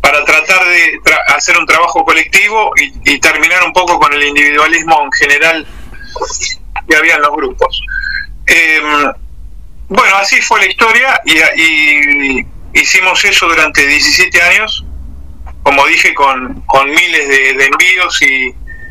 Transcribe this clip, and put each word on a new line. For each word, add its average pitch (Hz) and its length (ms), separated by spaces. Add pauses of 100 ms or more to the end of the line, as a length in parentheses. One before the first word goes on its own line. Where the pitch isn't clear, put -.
para 143 240
tratar 180 420
de 170 340
tra-, 156 220 (100)
hacer 170 240
un 170 80
trabajo 165 380
colectivo 196 720
y, - 380
y 139 60
terminar 160 440
un 165 80
poco 175 280
con 147 140
el 147 100
individualismo 156 800
en 139 80
general 151 520 (1200)
que 156 100
había 160 180
en 151 60
los 147 100
grupos. 143 500 (640)
Em, 151 680 (760)
bueno, 196 300
así 196 240
fue 214 180
la 196 60
historia 233 600
y, 156 360
y 147 840 (280)
hicimos 185 500
eso 190 240
durante 156 400
diecisiete 165 540
años, 196 420 (760)
como 139 260
dije, 175 260
con, 135 500
con 135 260
miles 160 400
de, 135 240
de 135 140
envíos - 540
y 131 320 (380)